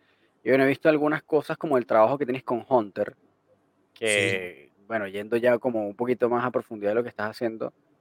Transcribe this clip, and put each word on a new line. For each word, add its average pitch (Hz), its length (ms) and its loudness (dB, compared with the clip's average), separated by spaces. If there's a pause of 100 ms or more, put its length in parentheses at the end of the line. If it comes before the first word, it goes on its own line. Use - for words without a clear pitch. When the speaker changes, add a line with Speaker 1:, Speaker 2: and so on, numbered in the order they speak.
(440)
Speaker 1:
Y - 60 0
bueno, 135 160 4
he - 20 4
visto 139 220 2
algunas 151 340 0
cosas 151 340 -2
como 151 200 0
el 123 100 0
trabajo 113 320 6
que 143 60 -4
tienes 127 180 -6
con 117 240 -4
Hunter, 107 480 0 (800)
que, 95 760 -2
Speaker 2:
Sí. - 0 - (220)
Speaker 1:
Bueno, 107 160 -4
yendo 107 300 -4
ya 120 200 4
como 113 300 -4
un 98 80 -10
poquito 123 320 -2
más 120 160 0
a 127 80 -2
profundidad 107 400 -4
de 107 40 -2
lo 120 80 2
que 120 40 -10
estás 107 220 -6
haciendo, 113 420 -6 (300)